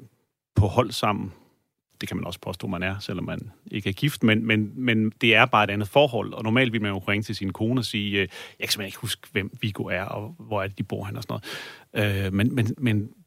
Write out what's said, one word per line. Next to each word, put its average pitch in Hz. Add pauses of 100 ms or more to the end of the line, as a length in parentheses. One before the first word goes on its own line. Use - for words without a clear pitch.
(560)
på 101
hold 110
sammen, 101 (680)
det -
kan -
man 87
også 85
påstå, -
man 92
er, 95
selvom 92
man 95 (200)
ikke 101
er 95
gift, -
men, 113
men, 107
men 113 (120)
det 113
er 113
bare 113
et 104
andet 104
forhold, 123
og 107
normalt 113
vil 113
man 104
jo 98
ringe 101
til 104
sin 98
kone 120
og 110
sige, 104
øh, 101
"Jeg 95 (320)
kan -
simpelthen 104
ikke 95
huske, -
hvem 98
Viggo 107
er, 92
og 107
hvor 110
er 98
det, 98
de -
bor 104
hen," 104
og 113
sådan 110 (540)
noget. 98
Øh, 95
men, 107
men, 117 (100)
men 113
det 107
er - (140)